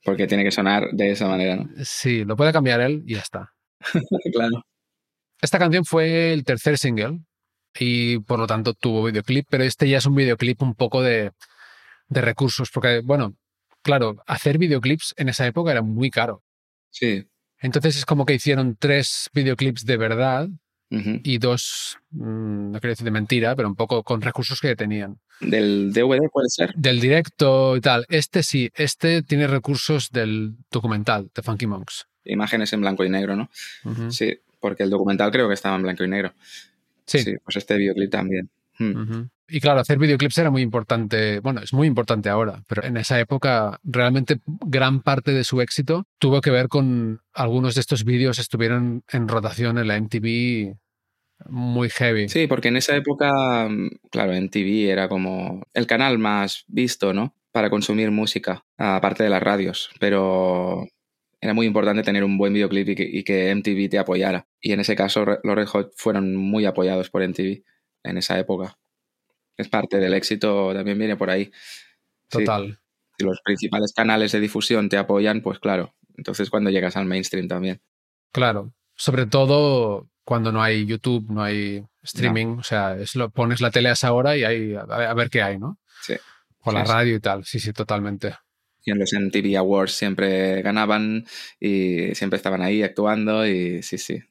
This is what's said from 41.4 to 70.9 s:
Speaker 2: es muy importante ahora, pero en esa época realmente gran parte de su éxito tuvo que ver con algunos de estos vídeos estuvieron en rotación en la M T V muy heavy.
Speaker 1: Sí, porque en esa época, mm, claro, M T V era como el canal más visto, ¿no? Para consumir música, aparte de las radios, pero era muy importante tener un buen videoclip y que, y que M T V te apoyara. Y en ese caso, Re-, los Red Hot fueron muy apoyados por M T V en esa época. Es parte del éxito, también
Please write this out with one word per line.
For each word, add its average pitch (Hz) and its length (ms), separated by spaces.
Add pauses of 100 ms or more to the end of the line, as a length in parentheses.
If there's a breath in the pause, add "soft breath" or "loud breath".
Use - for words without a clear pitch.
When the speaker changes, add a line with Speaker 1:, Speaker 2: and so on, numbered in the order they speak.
Speaker 2:
es 101 120
muy 147 140
importante 110 420
ahora, 107 380
pero 107 160
en 123 140
esa 120 220
época 117 640
realmente 127 600
gran 135 560
parte 139 300
de 131 120
su 127 160
éxito 156 460 (120)
tuvo 139 220
que 143 120
ver 127 180
con 123 520 (120)
algunos 127 420
de 127 60
estos 110 240
vídeos 123 340
estuvieron 120 680
en 120 180
rotación 113 520
en 113 80
la 104 100
M 107 100
T 113 120
V 113 580 (720)
muy 120 400
heavy. 110 400
Speaker 1:
Sí, 160 180
porque 123 220
en 123 80
esa 143 180
época, 139 760
mm, 104 200 (200)
claro, 98 220
M 92 160
T 101 160
V 101 260
era 95 200
como 92 640
el 117 140
canal 123 300
más 104 500
visto, 117 460
¿no? 107 220 (160)
Para 107 180
consumir 107 420
música, 104 520 (140)
aparte 95 480
de 104 40
las 95 140
radios, 98 560
pero 92 880 (540)
era 107 120
muy 113 140
importante 104 340
tener 101 220
un 98 140
buen 101 160
videoclip 98 340
y 98 80
que, 95 80
y 98 200
que 95 260
M 101 120
T 104 120
V 98 160
te 101 100
apoyara. 92 480 (140)
Y - 100
en 101 80
ese 101 160
caso, 101 300
Re-, 104 180
los 104 120
Red 104 120
Hot 101 300
fueron 98 400
muy 101 280
apoyados 92 440
por 95 120
M 92 120
T 92 100
V 98 200 (400)
en 92 140
esa 92 220
época. 92 380 (800)
Es - 120
parte 101 320
del 95 160
éxito, 101 580
también 98 240